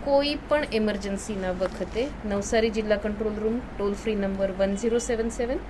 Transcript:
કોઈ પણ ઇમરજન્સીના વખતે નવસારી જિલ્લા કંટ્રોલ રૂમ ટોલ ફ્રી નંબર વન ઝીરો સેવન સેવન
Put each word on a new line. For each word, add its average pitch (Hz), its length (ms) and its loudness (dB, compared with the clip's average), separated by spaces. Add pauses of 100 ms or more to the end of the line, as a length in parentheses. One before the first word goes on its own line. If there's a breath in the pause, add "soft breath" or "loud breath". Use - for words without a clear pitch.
કોઈ 285 320 4
પણ 294 280 2 (100)
ઇમરજન્સીના 196 760 0
વખતે 185 560 -2 (180)
નવસારી 214 440 2
જિલ્લા 214 260 2
કંટ્રોલ 214 400 -2
રૂમ 220 240 0 (180)
ટોલ 202 160 0
ફ્રી 214 220 -2
નંબર 196 360 0
વન 196 240 2
ઝીરો 226 220 2
સેવન 226 320 0
સેવન 247 300 -2 (100)